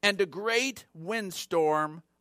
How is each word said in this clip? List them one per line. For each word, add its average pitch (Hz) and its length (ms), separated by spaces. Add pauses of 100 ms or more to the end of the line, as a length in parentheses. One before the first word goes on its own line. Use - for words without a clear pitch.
And 202 180
a 190 60
great 226 640
windstorm 160 1080 (180)